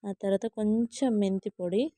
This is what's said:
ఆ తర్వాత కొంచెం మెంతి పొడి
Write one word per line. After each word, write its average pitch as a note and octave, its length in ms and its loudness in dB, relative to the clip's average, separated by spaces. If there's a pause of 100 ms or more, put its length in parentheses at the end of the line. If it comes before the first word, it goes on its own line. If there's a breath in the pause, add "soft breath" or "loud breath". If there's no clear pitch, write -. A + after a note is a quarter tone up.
ఆ G3+ 100 -8
తర్వాత G3 320 -2 (100)
కొంచెం A3+ 640 0
మెంతి F#3+ 300 0
పొడి F#3 340 -2 (140)